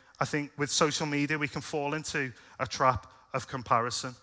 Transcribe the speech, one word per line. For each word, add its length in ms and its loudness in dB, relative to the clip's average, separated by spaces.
I 60 2
think 300 -2
with 140 -2
social 380 2
media, 300 0
we 100 0
can 140 -6
fall 340 -2
into 360 -4
a 80 -2
trap 440 2
of 140 -4
comparison. 760 0